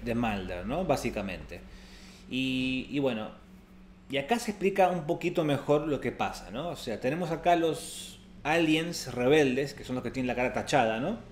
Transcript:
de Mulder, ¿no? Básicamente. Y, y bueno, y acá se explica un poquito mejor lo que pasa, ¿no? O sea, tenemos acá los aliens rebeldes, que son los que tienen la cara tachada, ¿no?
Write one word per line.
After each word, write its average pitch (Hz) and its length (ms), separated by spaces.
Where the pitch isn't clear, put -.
de 117 120
Mulder, 95 520
¿no? 156 180
Básicamente. 98 760
Y, 131 600
y 131 80
bueno, 120 320
y 135 80
acá 175 200
se - 120
explica 190 380
un 175 180
poquito 170 380
mejor 151 440
lo 135 120
que 120 120
pasa, - 380
¿no? 135 180
O 151 80
sea, 104 240
tenemos 156 300
acá 170 260
los - 640
aliens 160 720
rebeldes, 135 580
que - 120
son 127 100
los 127 100
que 120 60
tienen 127 160
la 120 80
cara 123 180
tachada, 113 480
¿no? 196 180